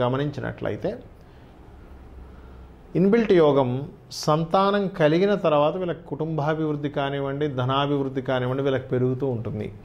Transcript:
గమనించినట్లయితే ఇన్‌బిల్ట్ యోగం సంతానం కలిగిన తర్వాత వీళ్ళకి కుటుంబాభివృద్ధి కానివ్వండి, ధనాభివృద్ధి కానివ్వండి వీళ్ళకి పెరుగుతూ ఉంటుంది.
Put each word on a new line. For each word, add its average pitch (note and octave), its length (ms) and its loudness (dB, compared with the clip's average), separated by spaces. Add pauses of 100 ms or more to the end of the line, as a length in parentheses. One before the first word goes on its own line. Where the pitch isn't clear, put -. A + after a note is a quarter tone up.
గమనించినట్లయితే B2 880 -4 (2000)
ఇన్‌బిల్ట్ G3+ 360 4
యోగం C#3+ 380 6 (420)
సంతానం F#3+ 760 0
కలిగిన F3 480 2
తర్వాత D#3 400 2
వీళ్ళకి F3 280 -6
కుటుంబాభివృద్ధి D3+ 840 -2
కానివ్వండి, C#3 580 -2
ధనాభివృద్ధి C3+ 760 0
కానివ్వండి B2+ 420 -2
వీళ్ళకి C3 240 0
పెరుగుతూ B2+ 400 0
ఉంటుంది. A2 400 -4 (180)